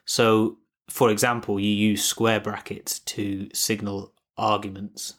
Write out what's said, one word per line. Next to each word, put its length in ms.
So, 540
for 200
example, 480
you 120
use 340
square 360
brackets 580
to 560
signal 580
arguments 840